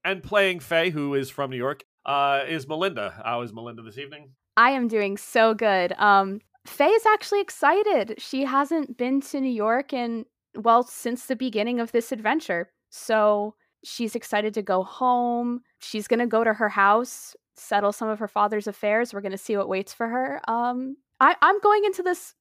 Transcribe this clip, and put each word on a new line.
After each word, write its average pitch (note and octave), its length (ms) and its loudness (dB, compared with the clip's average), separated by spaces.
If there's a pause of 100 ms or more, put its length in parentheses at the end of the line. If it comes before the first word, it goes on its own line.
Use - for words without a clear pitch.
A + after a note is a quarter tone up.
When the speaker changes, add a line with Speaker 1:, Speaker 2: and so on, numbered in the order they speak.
Speaker 1:
And F#3 160 -6
playing G3 380 0
Faye, E3 320 0
who C#3+ 240 -2
is C3+ 160 -2
from C#3 180 -6
New C3 80 -8
York, C3+ 260 -4 (220)
uh, C#3 420 0
is D3+ 200 -6
Melinda. C#3 580 -4
How A#2+ 160 -4
is A2+ 100 -10
Melinda A2+ 300 -14
this A2 160 -20
evening? C#3+ 360 -16 (220)
Speaker 2:
I A#3 140 6
am B3+ 180 0
doing G#3 300 -2
so A3+ 380 2
good. F#3+ 380 2
Um, G3 480 4 (260)
Faye D4+ 240 2
is A4 160 4
actually G#4 340 2
excited. D#4+ 760 2
She C4+ 240 -4
hasn't C#4 560 -2
been C4 220 0
to C#4 200 -6
New C4 80 -2
York A#3 440 0
in, A#3 340 -4 (280)
well, A#3 280 6
since - 420 -8
the C4 100 -2
beginning A#3 440 -2
of A#3 120 -4
this A#3 200 0
adventure. G#3+ 580 -2 (220)
So G#3+ 640 2 (280)
she's - 300 -6
excited G#3+ 400 -2
to G#3+ 80 -4
go F#3+ 220 0
home. A#3+ 760 0 (180)
She's - 280 -8
gonna A#3+ 200 2
go A3+ 160 2
to A3 100 2
her G#3+ 160 0
house, G#3 680 2 (200)
settle G#3 360 0
some A3 180 -4
of G#3+ 100 -4
her G#3+ 80 -4
father's G#3 400 0
affairs. G#3+ 440 0
We're G3+ 100 -8
gonna G3 180 -6
see G#3 180 -4
what G3 120 -2
waits F#3+ 220 -4
for A#3 160 -6
her. C4 400 -4
Um, B3 500 -4 (220)
I, D4+ 220 6
I'm G4 200 6
going G#4 220 4
into F#4+ 200 -2
this - 380 -4